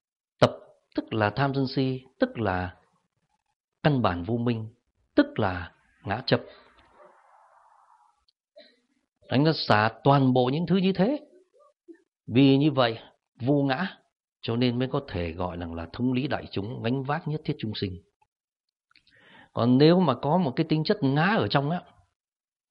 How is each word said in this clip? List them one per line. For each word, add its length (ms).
tập, 120
tức 180
là 160
tham 240
sân 140
si, 340
tức 200
là 360
căn 180
bản 220
vô 140
minh, 360
tức 240
là 360
ngã 220
chấp. 160
Anh 180
đã 100
xả 360
toàn 300
bộ 200
những 140
thứ 100
như 160
thế. 260
Vì 300
như 140
vậy, 280
vô 220
ngã, 340
cho 140
nên 240
mới 80
có 200
thể 240
gọi 260
rằng 160
là 200
thống 200
lý 140
đại 240
chúng, 320
gánh 200
vác 240
nhất 180
thiết 140
chúng 160
sinh. 260
Còn 240
nếu 220
mà 160
có 220
một 180
cái 140
tính 140
chất 200
ngã 220
ở 220
trong 220
á, 120